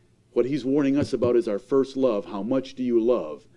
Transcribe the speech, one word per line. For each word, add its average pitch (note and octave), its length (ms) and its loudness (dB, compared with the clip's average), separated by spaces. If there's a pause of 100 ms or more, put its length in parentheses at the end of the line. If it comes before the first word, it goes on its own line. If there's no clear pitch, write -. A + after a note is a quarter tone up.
(320)
What A#2+ 140 2
he's C3 200 -4
warning C3+ 320 2
us C#3+ 160 -2
about A#2+ 220 2
is A#2 120 2
our G2+ 120 -2
first C3+ 380 0
love. A2+ 280 0
How G2+ 180 -8
much C3 320 -4
do B2+ 80 -8
you A#2+ 160 2
love G2 580 0